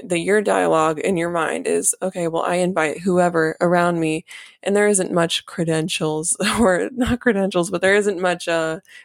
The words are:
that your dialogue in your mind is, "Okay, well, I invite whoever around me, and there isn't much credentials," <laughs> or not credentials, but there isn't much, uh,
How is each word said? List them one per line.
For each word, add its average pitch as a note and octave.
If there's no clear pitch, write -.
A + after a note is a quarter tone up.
that F3
your F#3+
dialogue E3
in G3
your E3+
mind D#3+
is, E3+
"Okay, F#3
well, E3
I F3+
invite F3
whoever E3+
around F3
me, D#3+
and G3+
there G#3
isn't F#3+
much E3+
credentials," D#3+
<laughs> G#3
or F#3
not A#3+
credentials, G3
but F3
there F#3+
isn't G3+
much, F3+
uh, D#3+